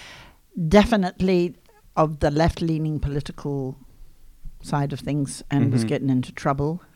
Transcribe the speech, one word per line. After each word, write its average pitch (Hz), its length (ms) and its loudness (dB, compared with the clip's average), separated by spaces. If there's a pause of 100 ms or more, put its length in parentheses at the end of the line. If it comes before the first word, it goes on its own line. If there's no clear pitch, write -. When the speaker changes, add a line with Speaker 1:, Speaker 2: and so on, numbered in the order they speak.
(680)
Speaker 1:
definitely 185 840 4 (420)
of 156 240 2
the 160 100 2
left-leaning 156 720 0
political 139 760 -6 (840)
side 143 300 -2
of 135 80 -8
things 143 500 -4
and 139 220 2
was 123 100 2
Speaker 2:
Mm-hmm. 113 60 -2
Speaker 1:
getting 139 220 -2
into 127 220 0
trouble 147 500 -2 (140)